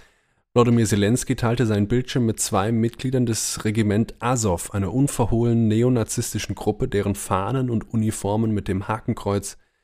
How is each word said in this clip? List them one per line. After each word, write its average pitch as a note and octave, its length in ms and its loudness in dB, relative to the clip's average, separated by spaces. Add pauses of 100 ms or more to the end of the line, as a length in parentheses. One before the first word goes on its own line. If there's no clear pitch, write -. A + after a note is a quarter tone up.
(520)
Volodymyr A#2 320 4
Zelensky G#2+ 520 2
teilte A#2+ 280 0
seinen G#2 220 2
Bildschirm B2 400 0
mit A2 140 -2
zwei G#2 320 0
Mitgliedern B2 520 0
des - 400 -4
Regiment G#2+ 540 0
Azov, A2+ 560 -2
einer G2 180 -2
unverhohlenen A#2 760 2
neonazistischen A2+ 880 0
Gruppe, - 320 -2
deren G2+ 260 0
Fahnen A2 560 -2
und A2+ 240 -4
Uniformen A2 560 0
mit G2+ 160 -2
dem G2+ 220 -2
Hakenkreuz G#2 680 -4 (280)